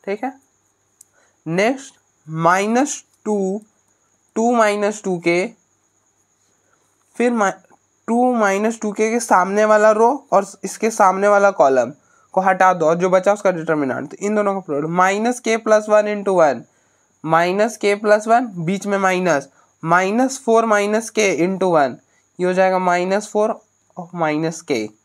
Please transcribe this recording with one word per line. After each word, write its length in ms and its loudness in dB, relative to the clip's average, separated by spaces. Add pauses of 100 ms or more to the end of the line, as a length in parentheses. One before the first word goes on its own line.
ठीक 200 -8
है, 80 -6 (1120)
Next 480 -2 (340)
minus 760 0 (220)
two, 360 -2 (760)
two 200 0
minus 480 0
two 160 -4
के, 260 0 (1700)
फिर 160 0
मा-, 200 0 (560)
टू 280 2
माइनस 460 0
टू 100 -4
के 200 -2
के 80 -2
सामने 460 2
वाला 260 4
रो 160 4 (240)
और 140 2 (180)
इसके 280 -4
सामने 360 2
वाला 260 4
कॉलम 380 2 (420)
को 80 0
हटा 320 4
दो, 120 -2
और 120 2
जो 120 0
बचा 240 2
उसका 180 0
डिटरमिनेंट, 580 -4
तो 80 -18
इन 180 -4
दोनों 180 0
का 60 -6
प्रोडक्ट 320 -6
Minus 480 0
k 180 -2
plus 320 0
one 240 2
into 240 -2
one, 260 2 (600)
माइनस 540 0
के 180 0
प्लस 320 0
वन 200 2 (180)
बीच 220 -4
में 100 -2
minus, 520 0 (340)
माइनस 640 0
फ़ोर 200 2
माइनस 440 0
के 180 -2 (100)
into 340 -2
one, 260 0 (420)
ये 60 -2
हो 80 0
जाएगा 260 2
माइनस 480 -2
फ़ोर 320 -2 (380)
और 180 -16
minus 460 -2
के। 240 -4 (200)